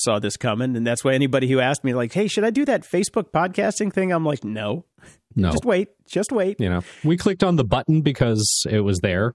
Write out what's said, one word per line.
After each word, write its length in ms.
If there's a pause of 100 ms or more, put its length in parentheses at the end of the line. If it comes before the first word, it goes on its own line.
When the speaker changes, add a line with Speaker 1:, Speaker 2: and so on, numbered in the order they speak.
Speaker 1:
saw 180
this 160
coming. 400
And 100
that's 200
why 80
anybody 340
who 140
asked 240
me, 80
like, 180
"Hey, 160
should 160
I 60
do 160
that 180
Facebook 480
podcasting 600
thing?" 180
I'm 140
like, 180
"No. 420 (480)
Speaker 2:
No. 180
Speaker 1:
Just 140
wait. 240 (180)
Just 260
wait." 260
Speaker 2:
You 100
know, 120 (240)
we 100
clicked 280
on 140
the 80
button 360
because 680
it 120
was 180
there 360